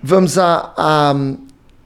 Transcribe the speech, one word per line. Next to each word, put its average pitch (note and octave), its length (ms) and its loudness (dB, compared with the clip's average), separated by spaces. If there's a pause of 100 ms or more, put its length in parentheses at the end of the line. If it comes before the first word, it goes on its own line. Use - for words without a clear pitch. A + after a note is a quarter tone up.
vamos F3 340 2
à, F3 400 0
à, D3+ 380 2 (720)